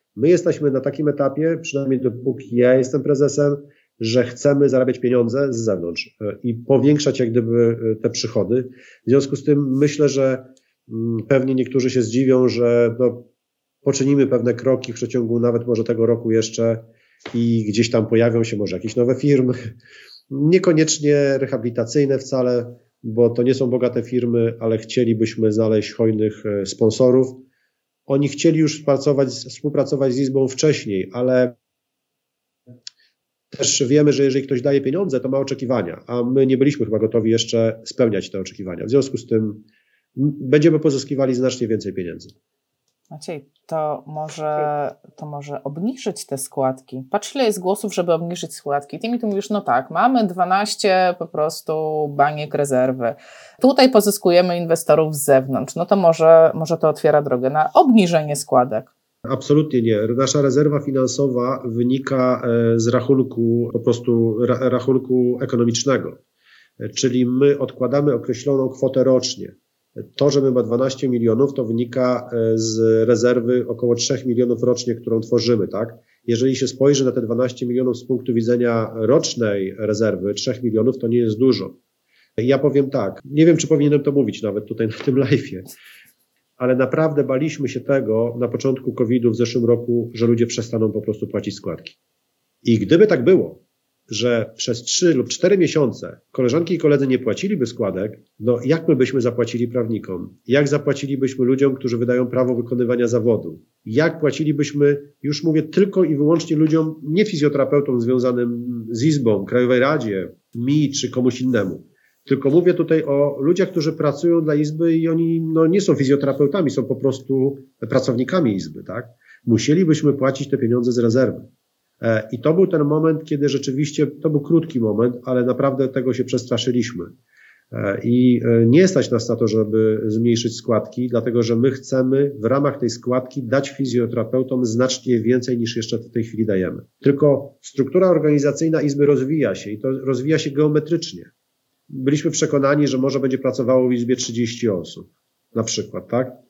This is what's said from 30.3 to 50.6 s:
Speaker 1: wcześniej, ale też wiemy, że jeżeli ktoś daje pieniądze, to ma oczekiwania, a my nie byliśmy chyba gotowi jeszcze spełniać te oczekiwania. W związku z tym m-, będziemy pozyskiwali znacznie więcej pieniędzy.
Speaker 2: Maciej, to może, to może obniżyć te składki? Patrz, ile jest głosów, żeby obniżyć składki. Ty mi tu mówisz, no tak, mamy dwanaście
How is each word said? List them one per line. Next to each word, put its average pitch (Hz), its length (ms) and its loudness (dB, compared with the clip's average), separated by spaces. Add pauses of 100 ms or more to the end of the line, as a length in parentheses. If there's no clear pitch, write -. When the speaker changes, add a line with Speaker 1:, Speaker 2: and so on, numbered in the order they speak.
Speaker 1:
wcześniej, 117 640 -2
ale 127 420 0 (1900)
też - 380 -2
wiemy, 147 260 4
że 131 100 2
jeżeli 135 220 0
ktoś 131 160 -2
daje 139 200 0
pieniądze, 139 380 -2
to 127 100 -6
ma 135 100 0
oczekiwania, 120 680 -4
a 120 160 -4
my 131 220 2
nie 131 120 2
byliśmy 135 280 0
chyba 107 140 -2
gotowi 113 320 0
jeszcze 113 540 0
spełniać 104 460 -2
te 98 80 -8
oczekiwania. 92 460 -10
W 107 40 -10
związku 135 280 0
z - 100 -10
tym 110 360 -2 (540)
m-, 143 240 -2
będziemy 151 380 2
pozyskiwali 135 560 -2
znacznie 123 320 -2
więcej 104 260 -4
pieniędzy. 85 360 -10 (800)
Speaker 2:
Maciej, 151 380 -14 (160)
to 151 420 -4
może, 151 880 -6 (200)
to - 100 -14
może 143 380 -12
obniżyć 190 600 -8
te 139 120 -8
składki? 131 720 -6
Patrz, - 240 -6
ile 277 80 0
jest 208 160 0
głosów, 190 360 -4
żeby 175 180 0
obniżyć 170 420 -6
składki. 143 440 -6
Ty 226 100 -8
mi 240 100 -2
tu 233 80 -4
mówisz, 202 220 -4
no 208 120 -2
tak, - 300 -2
mamy 226 360 2
dwanaście 185 920 0